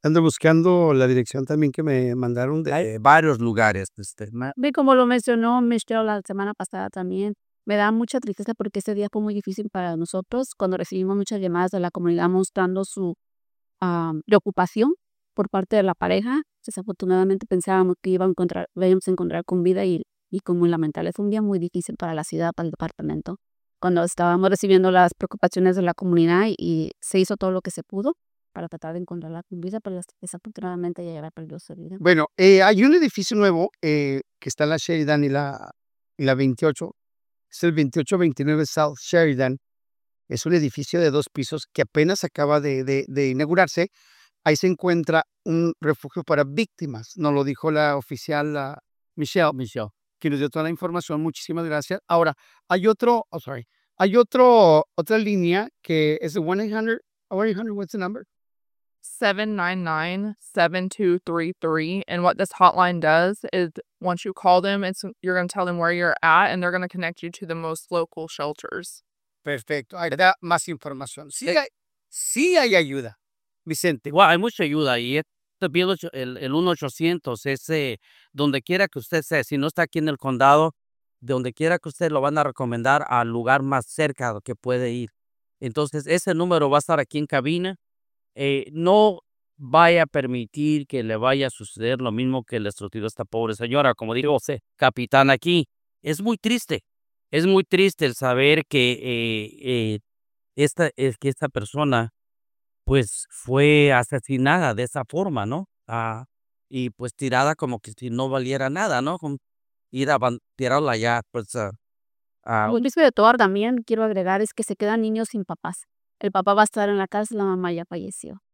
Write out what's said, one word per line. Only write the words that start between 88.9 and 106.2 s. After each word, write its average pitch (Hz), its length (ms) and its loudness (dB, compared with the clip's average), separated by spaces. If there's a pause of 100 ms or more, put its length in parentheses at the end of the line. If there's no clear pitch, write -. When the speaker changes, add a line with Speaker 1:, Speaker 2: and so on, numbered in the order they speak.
Speaker 2:
vaya 165 460 4
a - 20 -2
permitir 139 800 -2
que 127 160 -6
le 110 140 -4
vaya 131 320 0
a - 20 -4
suceder 117 500 -6
lo 123 120 -4
mismo 127 320 -2
que 117 160 -6
le 104 120 -6
sucedió 104 320 -10
a - 40 -4
esta 110 160 -10
pobre 113 300 -4
señora. 120 400 0
Como 113 200 -6
dijo 143 180 0
José, 135 300 -2 (140)
capitán 135 540 4
aquí, 165 380 2 (340)
es 151 200 -4
muy 226 160 0
triste. 226 440 -4 (480)
Es 160 160 2
muy 190 160 6
triste 180 440 2
el 123 80 0
saber 135 520 2
que, 123 260 2
eh, 117 680 -6
eh, 113 380 -2 (580)
esta, 147 400 0
es 127 220 -2
que 139 100 -4
esta 139 200 -4
persona, 127 600 -2 (760)
pues, 131 460 0
fue 143 640 4
asesinada 131 800 0
de 107 100 -4
esa 127 200 -6
forma, 151 420 -4
¿no? 156 220 -6 (180)
Ah, 113 380 -6 (440)